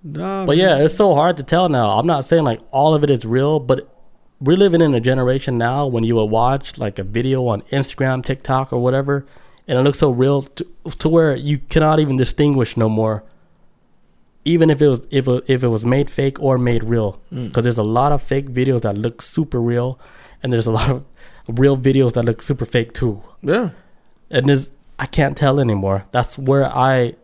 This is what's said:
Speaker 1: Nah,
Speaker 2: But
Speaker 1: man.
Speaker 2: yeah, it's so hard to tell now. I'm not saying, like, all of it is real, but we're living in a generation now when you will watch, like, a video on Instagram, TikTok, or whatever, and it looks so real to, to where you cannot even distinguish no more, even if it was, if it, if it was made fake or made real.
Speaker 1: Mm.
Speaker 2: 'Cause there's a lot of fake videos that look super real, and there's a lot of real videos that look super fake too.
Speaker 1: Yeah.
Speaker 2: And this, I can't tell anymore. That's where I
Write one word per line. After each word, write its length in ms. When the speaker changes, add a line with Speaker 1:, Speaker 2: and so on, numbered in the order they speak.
Speaker 1:
Nah, 420
Speaker 2:
But 120
Speaker 1:
man. 80
Speaker 2:
yeah, 200
it's 100
so 180
hard 240
to 60
tell 240
now. 320
I'm 80
not 160
saying, 220
like, 160
all 240
of 80
it 60
is 160
real, 340
but 300
we're 160
living 260
in 120
a 80
generation 560
now 300
when 180
you 100
will 140
watch, 480
like, 220
a 40
video 440
on 160
Instagram, 600
TikTok, 480
or 80
whatever, 460
and 100
it 40
looks 180
so 100
real 340
to, 220
to 100
where 260
you 220
cannot 420
even 160
distinguish 600
no 100
more, 360
even 240
if 120
it 60
was, 240
if 160
it, 200
if 180
it 20
was 180
made 240
fake 320
or 160
made 280
real. 340
Speaker 1:
Mm. 180
Speaker 2:
'Cause 140
there's 120
a 60
lot 300
of 80
fake 300
videos 300
that 160
look 240
super 400
real, 380
and 120
there's 140
a 40
lot 180
of 140
real 280
videos 360
that 100
look 180
super 240
fake 280
too. 280
Speaker 1:
Yeah. 300
Speaker 2:
And 160
this, 240
I 100
can't 280
tell 240
anymore. 520
That's 260
where 280
I 580